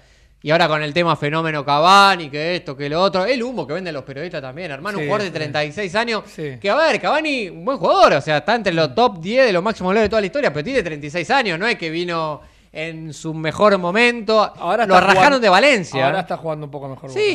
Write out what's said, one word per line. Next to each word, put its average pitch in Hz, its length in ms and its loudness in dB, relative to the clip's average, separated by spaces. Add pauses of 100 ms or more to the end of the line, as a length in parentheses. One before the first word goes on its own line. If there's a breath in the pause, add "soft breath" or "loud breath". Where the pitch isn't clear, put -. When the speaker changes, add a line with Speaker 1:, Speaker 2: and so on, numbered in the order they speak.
(400 soft breath)
Speaker 1:
y 147 100 -4
ahora 165 180 4
con 151 140 0
el 151 120 -4
tema 170 220 2
fenómeno 156 480 -2
Cavani, 175 680 4
que 156 260 -4
esto, 160 200 -10
que 143 120 -6
lo 156 140 -2
otro, 190 220 0
el 247 180 -2
humo 233 240 -6
que 131 80 -8
venden 180 200 -6
los 131 100 -10
periodistas 151 360 -12
también, 139 300 -12
hermano, 175 280 -8
Speaker 2:
Sí, 156 40 -4
Speaker 1:
un 147 60 -4
jugador 208 160 -2
de 185 40 -4
Speaker 2:
sí. 165 60 -8
Speaker 1:
treinta 151 300 -4
y 151 80 -8
seis 185 240 -6
años, 226 300 -2
Speaker 2:
Sí. 143 340 -10
Speaker 1:
que 202 100 -2
a 226 60 2
ver, 294 240 2
Cavani, 262 480 -2
un 165 160 -16
buen 262 140 -2
jugador, 269 360 4
o 143 60 2
sea, 151 180 0
está 202 160 0
entre 196 180 0
los 160 220 0
top 220 260 2
diez 233 260 2
de 214 60 2
los 170 100 0
máximos 190 280 -2
goleadores 214 160 2
de 202 40 -2
toda 220 100 0
la 202 60 0
historia, 226 260 -2
pero 151 120 -4
tiene 254 180 -2
treinta 151 240 -8
y 143 40 -10
seis 160 220 -4
años, 220 260 0
no 190 80 -4
es 233 100 -2
que 165 140 -6
vino 165 500 -4 (300 soft breath)
en 160 440 -12
su 160 200 -8
mejor 160 440 2
momento, 220 600 2
Speaker 2:
Ahora 208 460 0
Speaker 1:
lo 190 80 4
Speaker 2:
está 185 40 8
Speaker 1:
arrancaron 185 180 6
Speaker 2:
jugando, 262 240 4
Speaker 1:
de 226 80 4
Valencia. 185 580 4
Speaker 2:
ahora 170 140 0
está 175 160 -6
jugando 151 300 -8
un 139 40 -14
poco 139 180 -12
mejor 135 220 -14
Speaker 1:
Sí, - 80 -8
Speaker 2:
Boca. 415 160 0